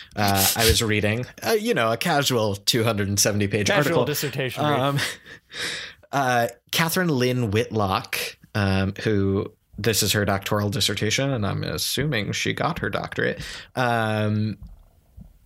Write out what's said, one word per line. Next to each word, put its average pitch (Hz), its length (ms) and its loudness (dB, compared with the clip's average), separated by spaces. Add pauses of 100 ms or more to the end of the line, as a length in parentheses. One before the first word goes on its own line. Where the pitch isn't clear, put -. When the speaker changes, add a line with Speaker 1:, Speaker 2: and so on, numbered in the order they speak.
(160)
Speaker 1:
uh, 98 300 4 (100)
I 117 100 2
was 110 180 4
reading, 107 420 0 (160)
uh, 226 100 -2
you 226 220 2
know, 117 180 2
a 117 60 0
casual 127 580 0
two 113 280 0
hundred 104 240 0
and 101 120 0
seventy 101 280 2
page 104 200 0
Speaker 2:
Casual 101 100 2
Speaker 1:
article. - 280 2
Speaker 2:
dissertation 139 580 -4
read. 147 160 2
Speaker 1:
Um, 139 200 0 (560)
<laughs> - 560 -10
uh, 123 380 2 (220)
Catherine 175 360 2
Lynn 123 420 2
Whitlock, 120 880 0 (160)
um, 98 400 2 (100)
who, 98 480 2 (280)
this 104 240 2
is 98 80 0
her 104 140 2
doctoral 101 440 0
dissertation, 107 640 0
and 120 120 -2
I'm 98 200 -2
assuming 107 680 -2
she 110 200 -2
got 135 260 -2
her 110 120 -4
doctorate. - 500 -2 (340)
Um, 107 840 0 (840)